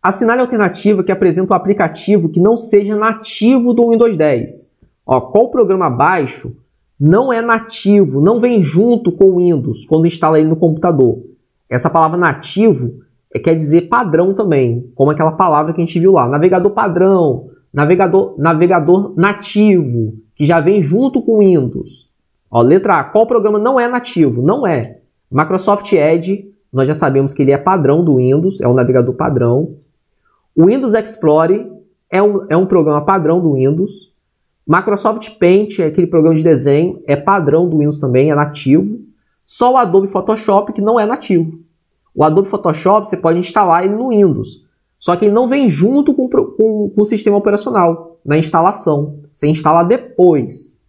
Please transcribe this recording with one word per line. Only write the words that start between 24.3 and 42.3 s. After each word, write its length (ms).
Não 240
é. 340
Microsoft 640
Edge, 580
nós 140
já 80
sabemos 400
que 80
ele 80
é 80
padrão 440
do 120
Windows, 440
é 80
o 60
navegador 400
padrão. 640
O 100
Windows 280
Explorer 800
é 120
um, 280
é 80
um 80
programa 380
padrão 380
do 120
Windows. 580
Microsoft 720
Paint 400
é 60
aquele 220
programa 280
de 80
desenho, 640
é 80
padrão 520
do 100
Windows 220
também, 320
é 40
nativo. 640
Só 280
o 40
Adobe 300
Photoshop 640
que 80
não 180
é 60
nativo. 540
O 100
Adobe 260